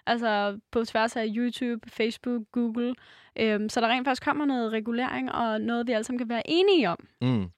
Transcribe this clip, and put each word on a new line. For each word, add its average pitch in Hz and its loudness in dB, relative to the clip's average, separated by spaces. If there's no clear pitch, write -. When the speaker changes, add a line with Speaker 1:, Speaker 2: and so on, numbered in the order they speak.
Speaker 1:
Altså 214 0
på 233 2
tværs 226 0
af 226 -2
YouTube, 240 -2
Facebook, 233 -2
Google. 240 -2
Øhm, 214 0
så 233 -2
der 226 2
rent 254 0
faktisk 254 0
kommer 294 0
noget 247 0
regulering, 233 -2
og 220 0
noget, 233 -2
vi 254 0
alle 220 0
sammen 247 -4
kan 240 -4
være 233 -4
enige 339 4
om. - -6
Speaker 2:
Mm. 123 2